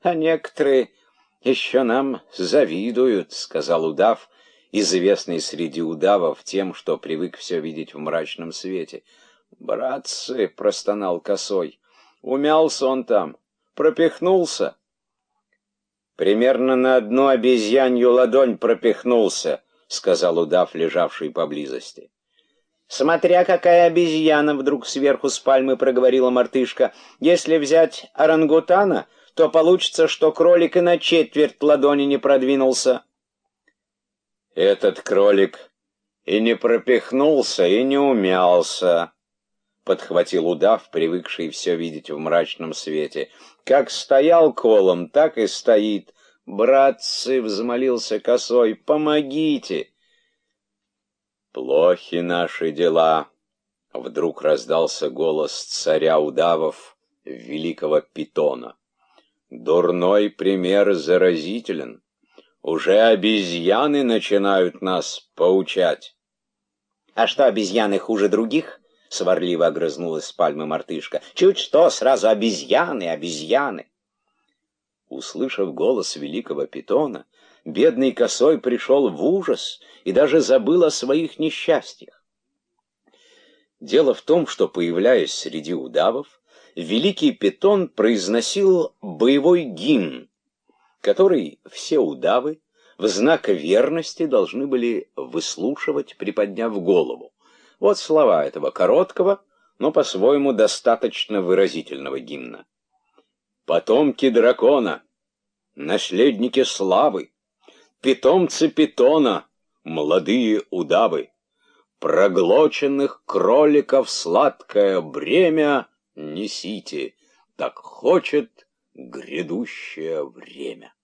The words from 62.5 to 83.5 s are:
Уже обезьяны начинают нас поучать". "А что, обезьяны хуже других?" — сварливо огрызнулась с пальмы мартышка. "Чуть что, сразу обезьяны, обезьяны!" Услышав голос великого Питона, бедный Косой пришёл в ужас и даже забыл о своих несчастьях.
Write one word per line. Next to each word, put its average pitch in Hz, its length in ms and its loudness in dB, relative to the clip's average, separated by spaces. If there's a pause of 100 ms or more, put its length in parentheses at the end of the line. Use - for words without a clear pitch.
Уже 85 380 2
обезьяны 107 1040 2
начинают 98 800 0
нас - 500 -6
поучать". 90 800 0 (1000)
"А 113 100 2
что, - 200 0
обезьяны 104 520 0
хуже 104 320 0
других?" — 113 500 0 (300)
сварливо 87 560 0
огрызнулась 80 600 -4
с - 60 -16
пальмы 78 360 -2
мартышка. - 560 -8 (100)
"Чуть 185 240 2
что, 160 320 2
сразу 110 400 0
обезьяны, 107 800 -2
обезьяны!" 82 800 -4 (1200)
Услышав 92 640 -6
голос 107 420 -2
великого 73 520 -8
Питона, 117 580 -4 (400)
бедный 123 460 0
Косой 127 480 0
пришёл 127 500 0
в 82 160 -6
ужас 170 540 -2 (240)
и 185 80 -4
даже 151 300 4
забыл 135 420 2
о 156 80 2
своих 147 480 -4
несчастьях. - 840 -4 (1600)